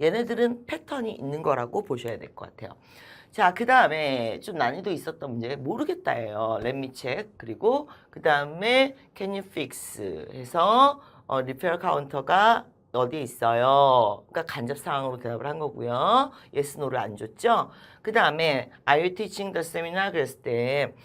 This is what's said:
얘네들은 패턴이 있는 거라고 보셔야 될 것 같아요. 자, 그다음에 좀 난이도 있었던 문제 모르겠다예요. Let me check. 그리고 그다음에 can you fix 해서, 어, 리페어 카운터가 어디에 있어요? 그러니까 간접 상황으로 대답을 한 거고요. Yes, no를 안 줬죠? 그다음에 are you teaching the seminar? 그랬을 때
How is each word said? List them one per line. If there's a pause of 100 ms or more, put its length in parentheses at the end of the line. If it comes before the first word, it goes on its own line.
얘네들은
패턴이
있는
거라고
보셔야
될
것
같아요. (540)
자,
그다음에
좀
난이도
있었던
문제
모르겠다예요.
Let
me
check.
그리고 (220)
그다음에 (200)
can
you
fix
해서, (260)
어,
리페어
카운터가 (260)
어디에
있어요?
그러니까
간접
상황으로
대답을
한
거고요. (240)
Yes,
no를
안
줬죠? (320)
그다음에 (180)
are
you
teaching
the
seminar?
그랬을
때 (100)